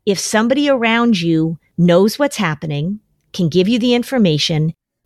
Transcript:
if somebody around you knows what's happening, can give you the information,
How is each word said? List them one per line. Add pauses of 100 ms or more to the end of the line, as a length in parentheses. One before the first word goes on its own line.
if
somebody
around
you (180)
knows
what's
happening, (300)
can
give
you
the
information, (320)